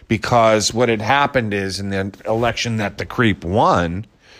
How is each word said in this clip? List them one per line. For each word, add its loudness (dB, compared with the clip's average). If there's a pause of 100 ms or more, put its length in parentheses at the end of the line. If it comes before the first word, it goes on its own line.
Because 2
what 2
had 0
happened 0
is -4
in -6
the -4 (140)
election -2
that -4
the -6
creep 0
won, 0 (340)